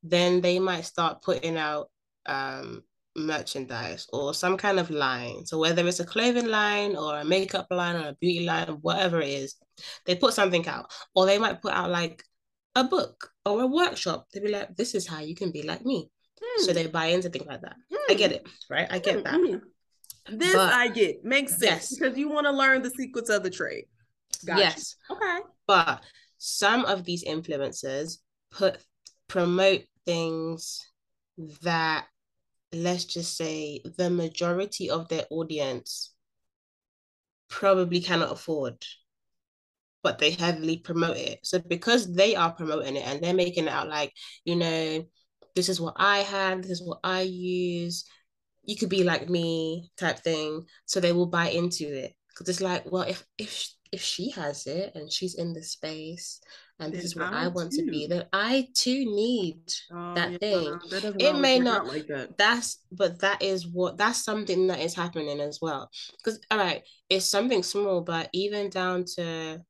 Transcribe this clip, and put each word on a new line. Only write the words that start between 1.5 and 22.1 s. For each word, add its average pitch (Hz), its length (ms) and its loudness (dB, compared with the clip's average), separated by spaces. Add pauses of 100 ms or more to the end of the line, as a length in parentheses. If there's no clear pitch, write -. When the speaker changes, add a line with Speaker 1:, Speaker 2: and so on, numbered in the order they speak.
Speaker 1:
out, 151 320 -4 (380)
um, 135 560 -6 (340)
merchandise 127 960 -6
or 143 200 -2
some 180 240 2
kind 196 220 2
of 170 100 0
line. 135 560 -2
So 160 140 -4
whether 170 300 4
it's 175 100 -2
a 175 80 -4
clothing 240 400 2
line 208 480 0
or 151 240 -4
a 147 60 -6
makeup 185 440 0
line 175 280 0
or 156 140 -4
a 139 100 -12
beauty 170 260 2
line, 165 220 0 (140)
whatever 170 380 2
it 143 80 0
is, 139 280 -6 (500)
they 180 80 4
put 226 180 6
something 180 360 4
out. 135 240 -8 (200)
Or 190 140 8
they 196 100 8
might 208 240 0
put - 120 -4
out, 175 180 0
like, 170 320 -2 (540)
a 254 80 6
book - 460 -2 (140)
or 208 180 2
a 254 40 4
workshop. 277 680 0
They'll 196 120 -8
be 208 80 0
like, 196 240 -6
"This 233 180 -2
is 180 140 0
how 160 100 -6
you 156 160 -8
can 185 160 -4
be 151 140 -8
like 165 200 -6
me." 247 240 0 (500)
So 349 100 4
Speaker 2:
Hmm. 175 60 4
Speaker 1:
they 165 120 2
buy 160 200 0
into 175 240 2
things 151 160 -8
like 143 160 -12
that. - 120 -14 (340)
I 392 60 8
get 202 160 4
Speaker 2:
Hmm. - 60 -2
Speaker 1:
it, - 100 -10 (240)
right? 143 180 -2
I 185 120 -4
get 196 160 2
Speaker 2:
Hmm, 202 80 -2
Speaker 1:
that. - 100 -2
Speaker 2:
hmm. - 1040 -2
This 359 160 4
Speaker 1:
But 190 180 6
Speaker 2:
I 247 160 4
get. 196 360 2
Makes 269 340 0
sense, 175 320 2
Speaker 1:
Yes. 262 80 -6
Speaker 2:
because 262 180 0